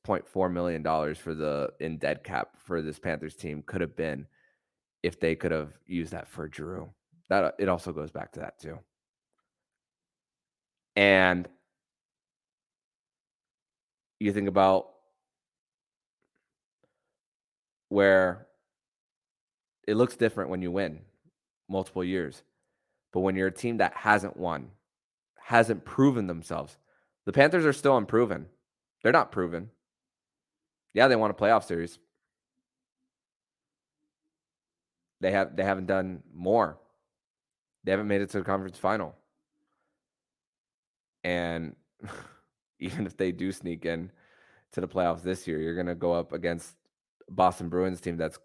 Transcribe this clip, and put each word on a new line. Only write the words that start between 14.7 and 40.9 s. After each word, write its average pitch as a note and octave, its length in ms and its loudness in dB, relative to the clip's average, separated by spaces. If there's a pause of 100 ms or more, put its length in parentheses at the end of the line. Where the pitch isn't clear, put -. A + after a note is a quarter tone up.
where F#2+ 600 4 (1400)
it G#2 100 2
looks B2 200 2
different G#2 340 0
when F#2 120 -4
you F2 100 -4
win F2 280 -4 (680)
multiple F#2+ 340 -4
years. F2+ 400 -4 (720)
But F#2+ 80 -2
when F#2+ 160 2
you're F#2+ 100 2
a F#2 60 0
team A#2 240 -4
that G2 180 2
hasn't G#2 420 2
won, E2+ 340 -6 (680)
hasn't A2+ 460 2
proven B2+ 420 2
themselves, E2 500 -8 (480)
the G2+ 80 -4
Panthers D#3 320 6
are D3 80 4
still C3+ 240 4
unproven. G#2 500 2 (560)
They're A#2 100 4
not D#3+ 180 4
proven. F2+ 400 -4 (1200)
Yeah, A#2 140 6
they B2+ 80 6
won A2 160 4
a F#2+ 40 -4
playoff G#2 280 4
series. E2+ 380 -6 (3250)
They F#2 120 0
have, G2 240 0
they F#2 80 0
haven't F#2+ 220 0
done F#2 360 -2 (100)
more. F2+ 460 0 (1080)
They F#2 60 -2
haven't G#2 180 0
made G2+ 120 2
it G2 100 -4
to G#2 80 -4
the F2+ 60 -2
conference F#2+ 340 -4
final. F#2+ 360 -2 (2000)